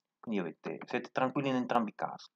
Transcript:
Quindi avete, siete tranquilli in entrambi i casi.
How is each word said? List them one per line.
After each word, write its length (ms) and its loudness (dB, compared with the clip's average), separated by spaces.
Quindi 220 -2
avete, 440 -6
siete 260 -4
tranquilli 400 2
in 40 4
entrambi 360 2
i 40 -12
casi. 420 -4